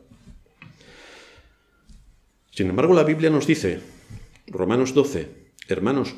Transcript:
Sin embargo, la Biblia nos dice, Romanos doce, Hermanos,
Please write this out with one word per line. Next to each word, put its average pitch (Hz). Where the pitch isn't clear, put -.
Sin 95
embargo, 135
la 160
Biblia 156
nos 147
dice, 98
Romanos 113
doce, -
Hermanos, 113